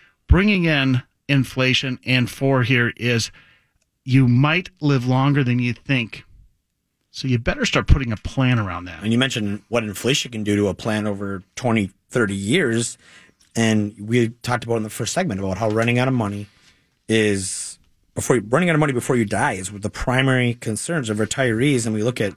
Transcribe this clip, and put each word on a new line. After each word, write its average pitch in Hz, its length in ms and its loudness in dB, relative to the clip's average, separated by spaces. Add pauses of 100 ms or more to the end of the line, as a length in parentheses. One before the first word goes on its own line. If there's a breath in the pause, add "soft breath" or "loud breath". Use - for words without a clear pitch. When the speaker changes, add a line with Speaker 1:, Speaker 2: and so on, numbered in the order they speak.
(260 loud breath)
Speaker 1:
bringing 190 400 4
in 135 360 2 (280)
inflation, 131 760 0
and 123 240 2
four 135 320 0
here 120 340 2
is 117 340 -2 (720 soft breath)
you 131 240 4
might 147 440 2 (100)
live 139 260 2
longer 135 380 4
than 123 140 2
you 120 160 0
think. 123 500 -4 (840)
So - 180 -8
you 123 100 2
better 180 280 -2
start - 200 2
putting 123 260 4
a 101 40 -2
plan 127 420 0
around 90 280 -4
that. 85 160 -14
Speaker 2:
And 110 100 0
you 117 60 4
mentioned 107 500 -2
what 117 160 0
inflation 120 480 -2
can 110 100 -8
do 101 140 2
to 101 120 2
a 92 60 -2
plan 107 320 -4
over 98 360 -6 (120)
twenty, 113 360 0 (180)
thirty 104 260 0
years. 117 640 -2 (580 loud breath)
And 107 460 0
we 113 300 0 (120)
talked 120 220 -4
about 117 120 -2
in 110 80 -4
the 107 60 -10
first - 220 -6
segment 151 260 -2
about 95 200 -4
how 113 100 0
running 113 300 2
out 127 100 2
of 131 60 0
money 104 320 -4 (600 soft breath)
is, 107 720 0 (360)
before - 220 2
you, 101 120 -2
running 170 220 2
out 160 40 2
of 151 60 4
money 147 140 2
before 123 220 0
you 113 100 2
die 107 260 -2
is 95 180 -8
the 101 200 -8
primary 127 640 0
concerns 120 560 -6
of 104 80 -2
retirees. 120 640 0
And 110 100 -2
we 107 80 -2
look 120 200 -2
at, 98 140 -4